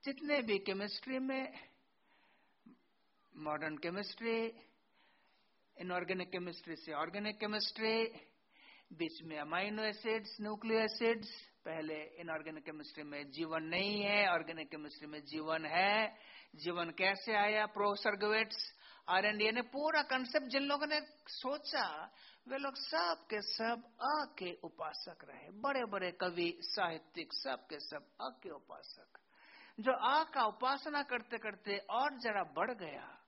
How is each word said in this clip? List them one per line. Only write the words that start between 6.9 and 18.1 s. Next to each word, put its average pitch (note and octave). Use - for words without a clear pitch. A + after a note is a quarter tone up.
ऑर्गेनिक G3
केमिस्ट्री, A3
बीच E3
में D#3+
अमीनो F#3
एसिड्स, G#3+
न्यूक्लियो G#3+
एसिड्स, A3
पहले D#3
इनऑर्गेनिक D#3
केमिस्ट्री D3+
में C#3+
जीवन D#3+
नहीं G3
है, G3+
ऑर्गेनिक D#3+
केमिस्ट्री D3+
में D3+
जीवन D#3
है। G3+
जीवन E3+
कैसे G3
आया? G#3+
प्रोफेसर G#3